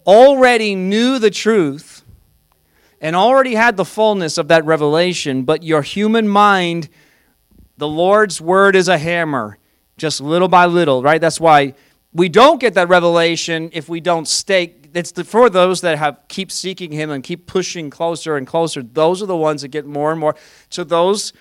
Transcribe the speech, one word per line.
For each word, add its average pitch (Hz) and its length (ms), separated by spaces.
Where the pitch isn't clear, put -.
already 240 680
knew 220 460
the 214 100
truth 165 720
and 160 160
already 254 380
had 226 220
the 185 80
fullness 202 520
of 160 120
that 165 160
revelation, 151 800
but 156 200
your 156 200
human 214 460
mind, 190 600
the 147 100
Lord's 180 520
word 190 360
is 185 120
a 175 100
hammer, 151 580
just - 240
little 170 280
by 180 180
little, 156 360
right? 156 180
That's 160 200
why 147 340
we 180 160
don't 247 320
get 220 140
that 180 140
revelation 170 840
if 160 160
we 170 120
don't 165 280
stay. 180 460
It's 170 200
the, 175 120
for 233 240
those 185 320
that 165 160
have, 147 220
keep - 240
seeking 180 400
him 151 180
and 135 140
keep 175 220
pushing 175 420
closer 160 480
and 131 100
closer. 160 360
Those 156 400
are 208 40
the 185 100
ones 151 260
that 143 60
get 147 180
more 147 240
and 165 100
more. 151 140
To 180 140
those 175 560